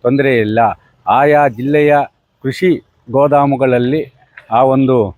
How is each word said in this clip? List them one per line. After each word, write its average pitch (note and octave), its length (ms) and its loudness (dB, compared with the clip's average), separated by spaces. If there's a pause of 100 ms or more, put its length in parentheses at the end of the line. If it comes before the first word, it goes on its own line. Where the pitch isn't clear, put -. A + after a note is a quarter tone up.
ತೊಂದರೆ C3+ 380 0
ಇಲ್ಲ. G#2+ 200 -2 (480)
ಆಯಾ C#3+ 400 2
ಜಿಲ್ಲೆಯ D3 480 0 (480)
ಕೃಷಿ D3+ 380 -2 (300)
ಗೋದಾಮುಗಳಲ್ಲಿ C3+ 1000 0 (380)
ಆ A#2+ 120 2
ಒಂದು C3 540 0